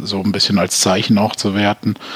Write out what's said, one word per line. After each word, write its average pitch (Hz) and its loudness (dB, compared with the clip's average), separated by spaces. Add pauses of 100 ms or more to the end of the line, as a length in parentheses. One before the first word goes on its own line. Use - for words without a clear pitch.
so 98 -4
ein 92 0
bisschen 98 0
als 95 0
Zeichen 101 2
auch 107 0
zu 98 -2
werten, 104 0 (220)